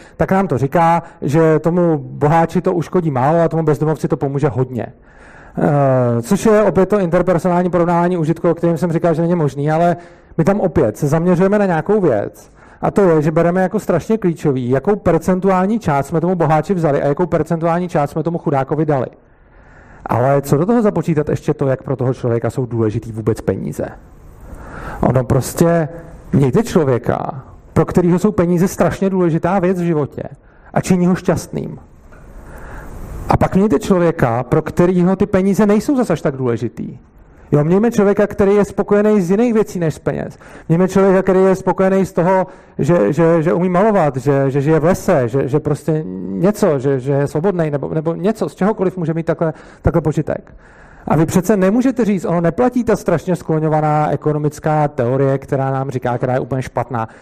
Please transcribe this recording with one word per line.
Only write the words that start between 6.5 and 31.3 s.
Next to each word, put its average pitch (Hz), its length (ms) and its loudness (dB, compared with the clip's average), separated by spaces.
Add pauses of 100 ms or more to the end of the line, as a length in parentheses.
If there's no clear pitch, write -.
opět 185 260 2
to 208 120 2
interpersonální 175 680 0
porovnávání 175 460 2
užitku, 165 340 0
o 151 40 0
kterém 170 220 0
jsem 170 160 -2
říkal, 165 220 0
že 160 80 0
není 170 120 0
možný, 147 360 -2
ale 170 260 2 (420)
my 160 60 0
tam 202 160 2
opět 196 360 0
se 151 100 -2
zaměřujeme 180 520 2
na 202 80 2
nějakou 185 340 0
věc. 123 500 -2 (320)
A 160 80 0
to 202 120 2
je, 160 200 4
že 160 80 0
bereme 170 320 0
jako 190 180 -2
strašně 196 380 -2
klíčový, 139 520 -2
jakou 202 260 2
percentuální 185 840 0
část 139 280 0
jsme 165 140 -2
tomu 180 140 0
boháči 160 400 0
vzali 156 280 0
a - 40 -2
jakou 143 200 0
percentuální 170 640 -2
část 147 220 -2
jsme 156 120 -4
tomu 170 160 -4
chudákovi 143 480 -2
dali. 143 200 0 (1000)
Ale 135 360 2
co 143 140 0
do 160 100 0
toho 240 160 2
započítat 165 460 0
ještě - 260 -2
to, 143 120 -4
jak 131 160 -2
pro 139 140 -4
toho 127 180 -2
člověka 117 360 -2
jsou 127 160 -4
důležitý 113 460 -2
vůbec 110 280 -2
peníze? - 440 -4 (1160)
Ono 127 240 2
prostě, 156 640 0 (440)
mějte 139 300 2
člověka, 135 840 -2 (280)
pro 160 120 2
kterýho 175 340 2
jsou 214 140 2
peníze 180 360 2
strašně 190 420 0
důležitá 175 480 0
věc 180 220 0
v 175 40 -2
životě 151 380 -2 (520)
a - 60 0
činí 180 260 2
ho 185 80 4
šťastným. - 640 -4 (1500)